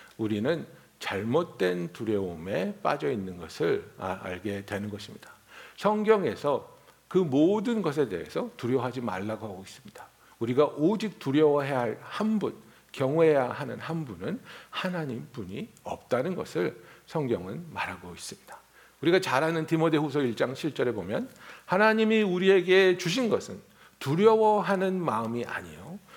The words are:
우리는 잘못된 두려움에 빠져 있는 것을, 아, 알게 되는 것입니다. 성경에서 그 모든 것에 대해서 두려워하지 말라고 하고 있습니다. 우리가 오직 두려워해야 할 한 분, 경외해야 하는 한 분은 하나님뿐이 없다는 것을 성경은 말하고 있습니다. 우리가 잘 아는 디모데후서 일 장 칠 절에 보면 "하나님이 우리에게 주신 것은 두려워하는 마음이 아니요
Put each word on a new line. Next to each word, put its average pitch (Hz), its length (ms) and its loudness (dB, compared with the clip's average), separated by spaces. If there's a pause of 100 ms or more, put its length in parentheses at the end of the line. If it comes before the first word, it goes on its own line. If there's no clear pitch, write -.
(160)
우리는 113 500 0 (320)
잘못된 165 920 -2
두려움에 101 920 -2
빠져 147 280 -2
있는 95 280 -6
것을, 131 500 -2 (100)
아, 95 240 -6
알게 98 440 -8
되는 104 240 -6
것입니다. - 400 -14 (460)
성경에서 196 1000 2 (300)
그 - 120 0
모든 190 640 4
것에 147 280 0
대해서 107 480 -6
두려워하지 123 440 -2
말라고 107 460 -6
하고 95 180 -12
있습니다. - 420 -20 (340)
우리가 123 260 4 (100)
오직 190 420 0
두려워해야 143 640 2
할 117 220 -2
한 214 360 -2
분, 143 160 -2 (380)
경외해야 143 580 4
하는 113 280 -8
한 160 260 -6
분은 117 360 -6 (300)
하나님뿐이 143 1000 -8 (160)
없다는 139 500 -2
것을 - 480 -4 (240)
성경은 120 640 -4
말하고 - 440 -8
있습니다. - 440 -16 (420)
우리가 170 200 2
잘 139 240 0
아는 160 220 -2
디모데후서 151 560 2
일 120 120 0
장 127 200 -2
칠 139 200 -6
절에 123 180 0
보면 107 380 -4 (360)
"하나님이 220 560 4
우리에게 185 760 6
주신 208 300 -2
것은 101 320 -2 (400)
두려워하는 196 1000 4
마음이 117 440 -2
아니요 104 540 -10 (180)